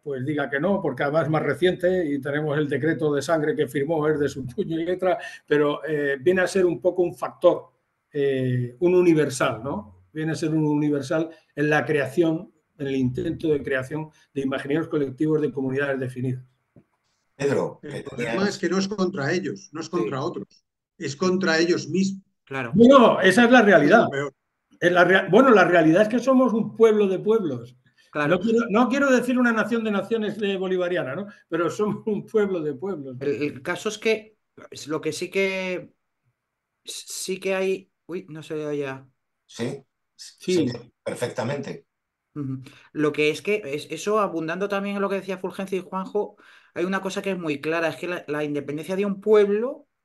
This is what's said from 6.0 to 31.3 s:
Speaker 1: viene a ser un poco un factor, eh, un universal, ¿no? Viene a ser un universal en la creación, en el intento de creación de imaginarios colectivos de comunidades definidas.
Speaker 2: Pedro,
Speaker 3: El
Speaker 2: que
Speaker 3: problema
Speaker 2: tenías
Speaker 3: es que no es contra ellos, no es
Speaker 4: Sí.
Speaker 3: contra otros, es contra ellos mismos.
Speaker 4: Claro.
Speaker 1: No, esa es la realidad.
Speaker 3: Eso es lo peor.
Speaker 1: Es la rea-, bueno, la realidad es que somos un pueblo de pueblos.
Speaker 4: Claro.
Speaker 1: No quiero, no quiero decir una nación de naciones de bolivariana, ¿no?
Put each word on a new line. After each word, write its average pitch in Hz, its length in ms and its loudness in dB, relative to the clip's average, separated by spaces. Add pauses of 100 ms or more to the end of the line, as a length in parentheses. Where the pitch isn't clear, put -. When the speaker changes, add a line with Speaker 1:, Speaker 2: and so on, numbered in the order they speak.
Speaker 1:
viene 180 220 2
a 175 40 2
ser 185 180 2
un 170 160 0
poco 180 220 0
un 175 120 -2
factor, - 560 0 (420)
eh, 131 640 0
un 180 160 4
universal, 151 720 2
¿no? 185 480 -10
Viene 156 200 -4
a - 40 -4
ser 160 140 -2
un 156 160 0
universal 151 640 -2 (260)
en 147 120 0
la 151 160 2
creación, 160 680 0 (260)
en 143 80 -6
el 135 100 -4
intento 131 520 -2
de 147 140 2
creación 139 480 -6 (220)
de 139 100 -4
imaginarios 139 460 -2
colectivos 151 540 0
de 147 80 0
comunidades 135 480 -2
definidas. 127 460 -6 (920)
Speaker 2:
Pedro, - 460 -2
Speaker 3:
El 151 100 -14
Speaker 2:
que - 100 -10
Speaker 3:
problema - 300 -8
Speaker 2:
tenías 196 180 0
Speaker 3:
es - 80 -8
que 196 100 -2
no 190 100 0
es 196 100 -2
contra 175 440 -2
ellos, 180 400 -6
no 156 80 -10
es 151 60 -10
Speaker 4:
Sí. - 60 -10
Speaker 3:
contra 139 300 -2
otros, - 420 -10 (320)
es 139 200 -8
contra 185 420 0
ellos 170 300 0
mismos. 190 340 -2 (220)
Speaker 4:
Claro. 131 300 -8
Speaker 1:
No, 240 460 8
esa 190 240 6
es 233 60 4
la 254 120 10
realidad. 165 440 8
Speaker 3:
Eso 135 80 -6
es 139 80 -2
lo 143 80 -6
peor. - 40 -16 (460)
Speaker 1:
Es 175 120 4
la 180 120 6
rea-, 190 260 4
bueno, 254 200 8
la 190 140 8
realidad 165 380 6
es 214 60 4
que 247 120 -2
somos 254 320 4
un - 240 -4
pueblo 214 320 6
de 185 100 -2
pueblos. 160 580 -2 (340)
Speaker 4:
Claro. 156 260 0
Speaker 1:
No 180 40 -6
quiero, 226 180 2 (120)
no 226 180 4
quiero 277 220 2
decir 247 280 2
una 240 140 2
nación 220 300 -2
de 220 80 -2
naciones 208 480 -4
de 196 180 -2
bolivariana, 180 600 -4
¿no? 202 100 -10 (220)